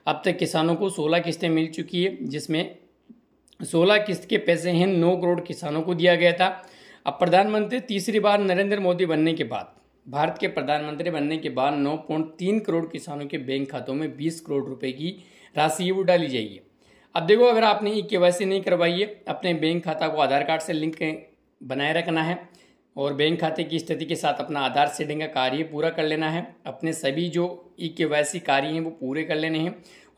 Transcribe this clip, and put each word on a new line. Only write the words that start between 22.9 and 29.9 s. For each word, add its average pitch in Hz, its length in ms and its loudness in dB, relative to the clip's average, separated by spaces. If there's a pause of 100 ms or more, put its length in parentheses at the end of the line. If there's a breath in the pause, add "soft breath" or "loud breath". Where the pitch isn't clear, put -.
और 139 180 -2
बैंक 156 260 2
खाते 160 240 -2
की 156 140 -4
स्थिति 160 260 -6
के 160 100 -4
साथ 151 200 0
अपना 147 260 -6
आधार 135 260 2
सेटिंग 151 340 -4
का 156 60 -4
कार्य 156 360 -2
पूरा 156 280 -2
कर 160 120 -4
लेना 156 280 0
है। 170 260 -6 (100)
अपने 160 260 -6
सभी 160 360 -2
जो 175 520 -4
ईकेवाईसी 160 600 -2
कार्य 151 280 2
हैं 160 120 -2
वो 165 100 -4
पूरे 143 340 -6
कर 156 120 -2
लेने 160 220 0
हैं 175 240 -4 (360 loud breath)